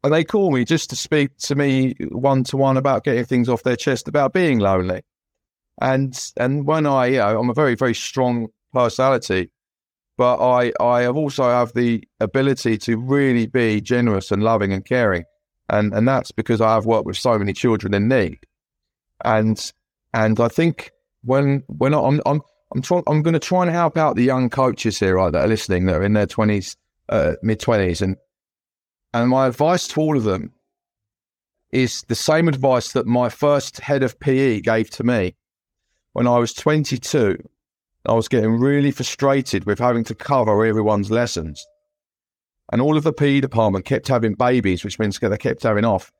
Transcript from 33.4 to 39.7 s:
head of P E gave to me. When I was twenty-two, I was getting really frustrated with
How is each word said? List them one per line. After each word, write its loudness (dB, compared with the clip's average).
head 0
of -4
P 2
E -4
gave 0
to -10
me. 0
When 0
I 4
was -2
twenty-two, 0
I 2
was 0
getting 2
really 2
frustrated -2
with -2